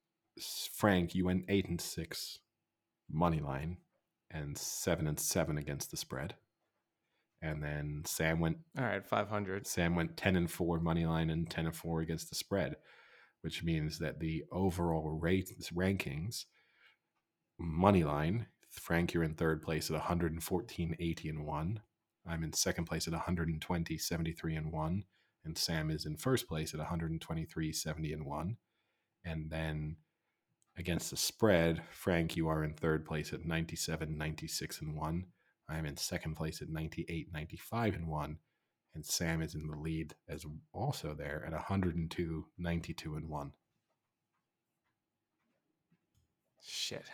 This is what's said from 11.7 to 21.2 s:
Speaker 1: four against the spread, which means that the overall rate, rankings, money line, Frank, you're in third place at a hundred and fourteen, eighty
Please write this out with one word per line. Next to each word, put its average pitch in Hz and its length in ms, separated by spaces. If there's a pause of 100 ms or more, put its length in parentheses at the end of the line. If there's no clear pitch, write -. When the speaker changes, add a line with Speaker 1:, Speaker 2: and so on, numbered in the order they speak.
Speaker 1:
four 82 240
against 80 300
the - 40
spread, - 420 (640)
which 80 200
means 78 380
that 76 180
the 80 320
overall 85 600
rate, 85 420 (200)
rankings, 92 720 (1120)
money 87 460
line, 78 440 (240)
Frank, 85 440
you're 85 80
in 78 120
third 80 280
place 80 260
at 78 80
a 76 40
hundred 85 320
and 82 100
fourteen, 82 560
eighty 82 300